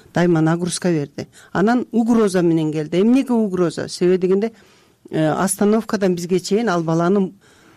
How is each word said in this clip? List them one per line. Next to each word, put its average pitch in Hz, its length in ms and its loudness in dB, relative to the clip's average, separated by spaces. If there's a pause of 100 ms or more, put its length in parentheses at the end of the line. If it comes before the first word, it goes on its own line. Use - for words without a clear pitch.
(140)
Дайыма 175 280 2
нагрузка 170 480 -2
берди. 143 380 -4 (240)
Анан 226 400 0
угроза 220 500 2
менен 160 300 0
келди. 156 300 -2
Эмнеге 254 320 2
угроза? 180 560 -2
Себеби 180 320 0
дегенде, 196 320 0 (580)
э, 156 200 0
остановкадан 202 840 0
бизге 175 240 -2
чейин 208 300 -2
ал 175 140 0
баланы 170 500 0 (440)